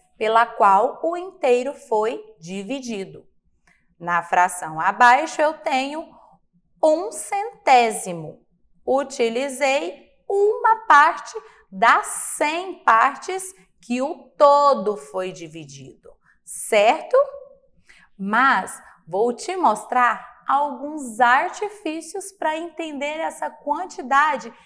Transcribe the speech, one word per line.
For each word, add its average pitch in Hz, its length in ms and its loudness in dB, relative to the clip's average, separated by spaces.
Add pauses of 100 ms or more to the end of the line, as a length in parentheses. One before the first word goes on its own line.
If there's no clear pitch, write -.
(180)
pela 226 260 2
qual 220 580 2
o 330 140 -4
inteiro 277 560 -2
foi 240 500 -4 (160)
dividido. 196 880 -10 (720)
Na 170 240 -2
fração 175 560 0
abaixo 247 640 4
eu 311 140 2
tenho 302 520 -4 (760)
um 320 260 2
centésimo. 226 1300 -2 (420)
Utilizei 269 1200 -2 (180)
uma 440 580 0
parte 311 480 4 (360)
das 233 360 2 (300)
cem 339 480 -4
partes 269 680 0 (260)
que 247 220 -4
o 311 340 -8
todo 285 600 4
foi 185 360 -10
dividido, 151 800 -18 (340)
certo? 233 720 0 (1000)
Mas 214 640 0 (280)
vou 214 240 0
te 359 240 -8
mostrar 233 880 -2
alguns 269 720 -4
artifícios 320 1120 -2
para 311 240 -4
entender 311 600 -8
essa 311 300 -8
quantidade 285 1040 -2 (140)